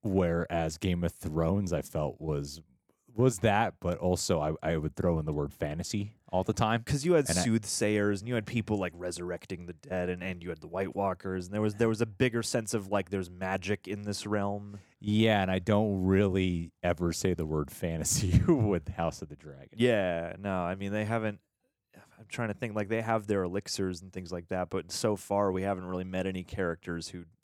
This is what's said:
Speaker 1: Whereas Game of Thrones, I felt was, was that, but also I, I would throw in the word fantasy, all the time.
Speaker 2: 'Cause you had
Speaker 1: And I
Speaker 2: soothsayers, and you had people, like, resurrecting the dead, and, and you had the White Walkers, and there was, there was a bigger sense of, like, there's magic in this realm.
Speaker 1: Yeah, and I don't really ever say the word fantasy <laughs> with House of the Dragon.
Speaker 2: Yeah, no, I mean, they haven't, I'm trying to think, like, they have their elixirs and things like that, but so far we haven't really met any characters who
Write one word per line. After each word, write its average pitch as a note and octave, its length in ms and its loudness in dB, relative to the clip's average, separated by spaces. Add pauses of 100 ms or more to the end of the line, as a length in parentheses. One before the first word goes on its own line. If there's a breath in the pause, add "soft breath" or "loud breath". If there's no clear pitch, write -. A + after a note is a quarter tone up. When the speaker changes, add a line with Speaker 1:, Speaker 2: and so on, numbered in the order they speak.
Speaker 1:
Whereas E2+ 720 2
Game F2 280 0
of E2+ 80 0
Thrones, E2+ 600 0
I D2+ 100 0
felt - 380 -4
was, D2 400 -4 (540)
was A#2+ 240 4
that, G#2+ 400 4
but F2 200 -2
also F2+ 420 2
I, D#2 140 0 (140)
I E2 100 2
would D2+ 180 -4
throw E2+ 240 2
in D2+ 60 -4
the D#2 60 -2
word D2 220 -2
fantasy, F#2+ 640 -4 (160)
all F#2 120 2
the A2 80 0
time. A2+ 320 2
Speaker 2:
'Cause C#3 200 -2
you F3 100 4
had D3 140 6
Speaker 1:
And E2+ 100 2
I - 40 4
Speaker 2:
soothsayers, G#2 800 2
and A2 80 -10
you B2 80 -2
had G#2+ 100 -2
people, G#2+ 320 -2
like, F2+ 180 -2
resurrecting F2 680 -6
the F2 60 -12
dead, F2+ 360 -4
and, F2+ 140 -4
and F2+ 200 -6
you F2 80 -6
had D#2+ 100 -8
the E2 80 -14
White F#2 260 -2
Walkers, F#2 520 -2
and F#2+ 80 -12
there G#2+ 60 0
was, G#2+ 140 2
there A2+ 140 4
was A2 120 0
a A#2 60 2
bigger A2+ 360 0
sense A2 320 -2
of, G2 140 -2
like, G2 220 0
there's F#2+ 200 -2
magic F#2 580 -2
in G#2 140 -6
this G#2 240 -4
realm. G2+ 520 -2 (220 soft breath)
Speaker 1:
Yeah, G#2+ 420 6
and F#2 80 2
I F#2 80 4
don't G2+ 460 2
really F#2 680 4 (100)
ever F2 300 2
say F#2 220 0
the E2 120 -4
word D2+ 240 -2
fantasy E2+ 680 2
<laughs> - 80 4
with G#2+ 420 2
House E2+ 340 -4
of F2 60 -12
the D2 80 -14
Dragon. C#2 400 -18
Speaker 2:
Yeah, F#2 640 2
no, F#2+ 240 -2
I F2 140 -2
mean, G2 160 -4
they G#2+ 120 0
haven't, A2 360 -2 (560)
I'm - 320 -20
trying A#2 200 -4
to G#2 60 -2
think, G#2+ 220 -6
like, G#2 120 -2
they A2+ 140 0
have A2+ 240 0
their G2+ 160 2
elixirs F#2 600 -4
and F#2+ 100 -18
things F2+ 180 -10
like F2 180 -8
that, F2+ 220 -4
but E2+ 220 -6
so G#2+ 240 0
far G2+ 340 2
we F#2 120 0
haven't F#2+ 240 -2
really F#2 180 -4
met F#2 220 -2
any F#2 180 -4
characters E2+ 640 -4
who F2 160 -12 (200)